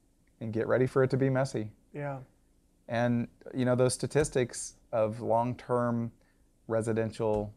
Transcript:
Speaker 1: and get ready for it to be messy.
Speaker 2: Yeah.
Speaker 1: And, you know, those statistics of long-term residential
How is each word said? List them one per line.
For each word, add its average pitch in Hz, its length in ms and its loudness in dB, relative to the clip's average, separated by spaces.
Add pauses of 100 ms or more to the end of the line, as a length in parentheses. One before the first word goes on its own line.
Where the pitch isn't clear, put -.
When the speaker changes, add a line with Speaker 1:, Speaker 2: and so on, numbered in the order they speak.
(420)
Speaker 1:
and 117 100 -8
get 110 160 0
ready 120 200 4
for 135 160 2
it 131 80 2
to 135 60 0
be 135 120 2
messy. 131 400 -2 (240)
Speaker 2:
Yeah. 143 240 -8 (720)
Speaker 1:
And, 120 400 0 (260)
you 131 80 0
know, 127 120 4
those 127 180 4
statistics - 800 -2 (180)
of 110 300 0
long-term 117 880 -2 (560)
residential 110 880 0